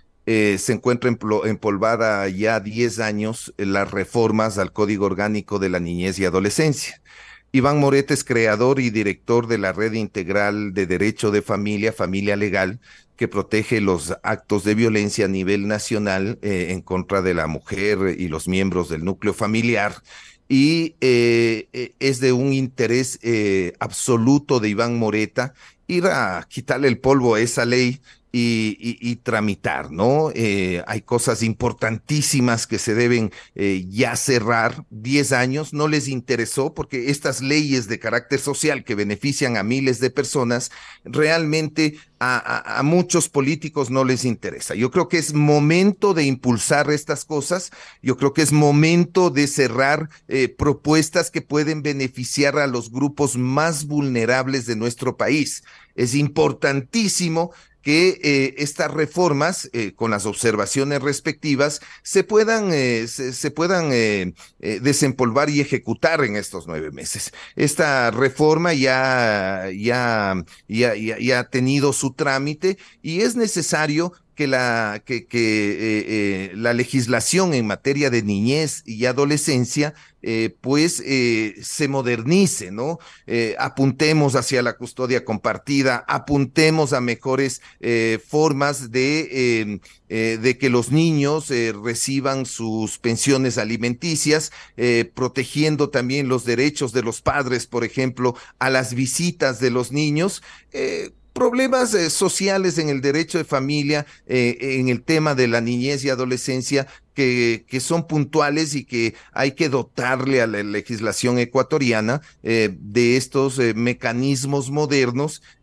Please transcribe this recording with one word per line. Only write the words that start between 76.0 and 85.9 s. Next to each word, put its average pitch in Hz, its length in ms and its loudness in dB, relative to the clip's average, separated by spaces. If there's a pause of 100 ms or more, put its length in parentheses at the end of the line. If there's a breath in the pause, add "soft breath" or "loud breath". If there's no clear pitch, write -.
eh, 98 480 -2
la 117 180 0
legislación 127 800 0
en 117 120 0
materia 139 440 0
de 117 120 2
niñez 117 600 0
y 113 220 -4
adolescencia, 143 880 0 (260 loud breath)
eh, 113 400 -2
pues, 151 460 0
eh, 117 560 0
se - 260 -2
modernice, 131 800 0
¿no? 131 280 -6 (280 loud breath)
Eh, 117 320 -2
apuntemos 139 760 2
hacia 123 260 0
la 120 140 -2
custodia 123 500 -4
compartida, 120 800 -2